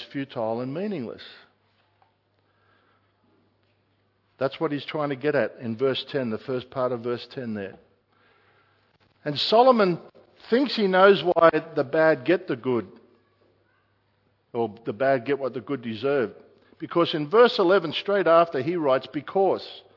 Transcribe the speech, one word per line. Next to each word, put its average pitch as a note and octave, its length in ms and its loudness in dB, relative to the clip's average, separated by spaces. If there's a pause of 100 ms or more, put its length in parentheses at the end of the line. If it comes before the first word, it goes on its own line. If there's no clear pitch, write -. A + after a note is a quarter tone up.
(120)
futile A#2+ 500 -6
and B2+ 120 -8
meaningless. E3+ 500 -8 (3250)
That's C3+ 220 -4
what D#3+ 120 -2
he's C#3 140 -8
trying D3 240 -4
to C#3 60 -4
get D3 200 -2
at A#2 260 0
in A2+ 160 -6
verse C3 340 -2
ten, C3 180 -4
the A2 80 -4
first B2+ 320 -8
part B2+ 220 -4
of A#2+ 80 -6
verse A#2+ 320 -6
ten A#2 240 -10
there. G2 200 -10 (1500)
And D3 140 -6
Solomon A3 600 4 (500)
thinks B3 260 0
he G#3 120 0
knows F#3 360 6
why E3 260 6 (260)
the D3 80 0
bad D#3 400 2
get E3+ 240 0
the D3+ 80 -2
good, A#2 320 -2 (1700)
or A#2 200 -4 (120)
the C3 80 -8
bad C3 320 0
get C#3 140 -2
what C3 140 -6
the C3 60 -8
good C3 220 -8
deserve. A#2+ 520 -4 (460)
Because E3 340 -2
in D3+ 140 -4
verse A#3 320 4
eleven, F3 320 2
straight G3 360 -2
after, E3 340 4
he E3+ 160 -4
writes, C3+ 300 0
"Because." D#3 760 -4 (140)